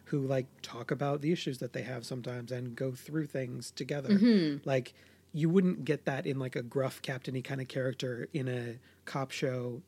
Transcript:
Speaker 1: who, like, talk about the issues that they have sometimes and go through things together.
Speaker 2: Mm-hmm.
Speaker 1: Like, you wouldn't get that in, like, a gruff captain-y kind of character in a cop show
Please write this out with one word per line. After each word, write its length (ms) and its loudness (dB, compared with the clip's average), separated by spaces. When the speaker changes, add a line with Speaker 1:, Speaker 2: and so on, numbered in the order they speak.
Speaker 1:
who, 160 0
like, 260 0
talk 280 -10
about 320 0
the 100 2
issues 280 -2
that 140 -6
they 100 -6
have 220 -8
sometimes 460 -6
and 240 -6
go 180 -2
through 340 -4
things 440 -6
together. 380 -4
Speaker 2:
Mm-hmm. 580 6
Speaker 1:
Like, 260 2
you 160 4
wouldn't 360 6
get 200 0
that 200 0
in, 140 0
like, 160 -4
a 80 0
gruff 380 -2
captain-y 400 -4
kind 180 -4
of 80 -6
character 680 -4
in 140 -2
a 280 -4
cop 260 -4
show 560 -2